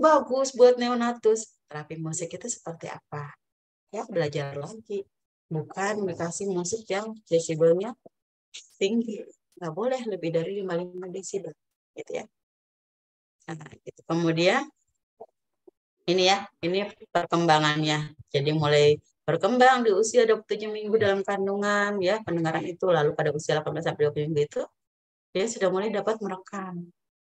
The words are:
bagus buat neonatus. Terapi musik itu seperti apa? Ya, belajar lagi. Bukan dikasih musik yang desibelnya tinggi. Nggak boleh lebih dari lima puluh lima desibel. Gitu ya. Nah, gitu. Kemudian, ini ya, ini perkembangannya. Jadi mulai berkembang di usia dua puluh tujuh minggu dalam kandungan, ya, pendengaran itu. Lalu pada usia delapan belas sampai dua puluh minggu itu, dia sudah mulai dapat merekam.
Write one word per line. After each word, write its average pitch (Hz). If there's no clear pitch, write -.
bagus 269
buat 247
neonatus. 240
Terapi 151
musik 160
itu 240
seperti 165
apa? 147
Ya, 220
belajar 147
lagi. 202
Bukan 196
dikasih 170
musik 185
yang 220
desibelnya 165
tinggi. 220
Nggak 165
boleh 247
lebih 165
dari 185
lima 185
puluh 180
lima 180
desibel. 180
Gitu -
ya. 220
Nah, 156
gitu. -
Kemudian, 170
ini 180
ya, 196
ini 190
perkembangannya. 156
Jadi 143
mulai 147
berkembang 247
di 196
usia 226
dua 214
puluh -
tujuh 214
minggu 214
dalam 196
kandungan, 202
ya, 190
pendengaran 165
itu. 180
Lalu 151
pada 156
usia 151
delapan 151
belas 170
sampai 147
dua 147
puluh 147
minggu 156
itu, 247
dia 190
sudah 208
mulai 202
dapat 214
merekam. 185